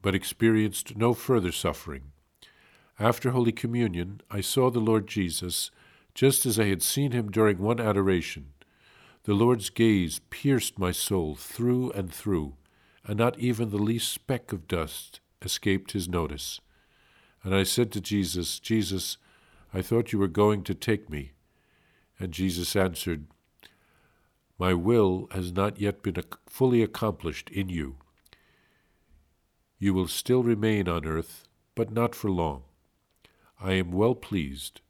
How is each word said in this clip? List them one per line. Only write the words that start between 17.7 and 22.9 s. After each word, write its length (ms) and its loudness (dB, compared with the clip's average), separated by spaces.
to 80 -4
Jesus, 580 -2
"Jesus, 600 -2
I 100 -4
thought 300 0
you 60 0
were 80 4
going 380 2
to 100 -4
take 340 -4
me." 220 -10
And 140 -6
Jesus 420 -2
answered, 540 -2